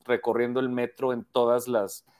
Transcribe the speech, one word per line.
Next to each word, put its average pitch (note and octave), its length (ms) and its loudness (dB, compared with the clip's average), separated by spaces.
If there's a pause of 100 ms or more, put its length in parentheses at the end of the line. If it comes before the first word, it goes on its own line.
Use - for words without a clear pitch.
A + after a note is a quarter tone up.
recorriendo A#2+ 540 0
el B2+ 100 -2
metro B2 440 -2
en A#2 100 -6
todas A#2+ 440 2
las G#2+ 380 -2 (140)